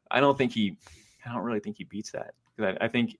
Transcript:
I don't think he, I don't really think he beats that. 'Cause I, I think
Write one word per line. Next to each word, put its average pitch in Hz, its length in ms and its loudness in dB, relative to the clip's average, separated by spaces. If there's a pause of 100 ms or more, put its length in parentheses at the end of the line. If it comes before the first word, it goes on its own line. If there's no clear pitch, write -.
(120)
I 123 80 4
don't 139 180 6
think 123 140 2
he, 104 260 0 (480)
I 120 60 -8
don't 110 120 -4
really - 180 -2
think 208 160 -8
he - 80 -12
beats - 260 -10
that. - 220 -10 (240)
'Cause 98 240 0
I, 110 40 2
I - 40 4
think 117 300 0